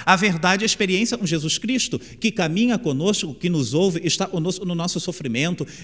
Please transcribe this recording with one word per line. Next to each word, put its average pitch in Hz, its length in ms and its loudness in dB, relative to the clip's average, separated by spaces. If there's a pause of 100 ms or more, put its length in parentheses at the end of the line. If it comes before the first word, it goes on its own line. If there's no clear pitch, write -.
A 180 120 6
verdade 185 480 2
é - 20 0
a - 0 -
experiência 208 500 2
com 233 100 -4
Jesus 156 340 -2
Cristo, - 400 -2
que - 320 -2
caminha 196 480 2
conosco, 160 560 0
que - 120 -4
nos 143 280 0
ouve, 175 280 2
está 175 220 0
conosco 180 400 -2
no 180 80 -2
nosso 175 260 -2
sofrimento, 151 640 -2 (200)